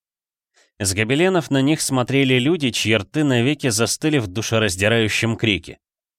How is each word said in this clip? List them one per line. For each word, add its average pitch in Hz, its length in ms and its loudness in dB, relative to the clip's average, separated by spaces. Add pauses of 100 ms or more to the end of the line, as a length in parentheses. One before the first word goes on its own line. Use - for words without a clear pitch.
(760)
С 95 160 -2
гобеленов 143 560 0
на 135 140 2
них 151 180 0
смотрели 131 560 0
люди, 143 320 0
чьи 110 260 0
рты 113 280 -2
навеки 139 460 0
застыли 117 500 0
в 110 80 -4
душераздирающем 110 1080 0
крике. 104 440 -2 (400)